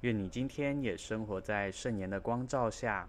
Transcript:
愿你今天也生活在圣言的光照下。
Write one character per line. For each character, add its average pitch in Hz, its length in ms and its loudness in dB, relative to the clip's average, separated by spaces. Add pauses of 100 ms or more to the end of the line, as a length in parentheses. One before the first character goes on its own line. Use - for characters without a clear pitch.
愿 117 180 4
你 95 80 0
今 123 220 -2
天 143 320 0
也 107 160 2
生 110 300 -2
活 101 120 -2
在 101 320 0
圣 113 280 -2
言 95 100 -2
的 98 100 0
光 120 280 0
照 120 240 2
下。 101 380 -2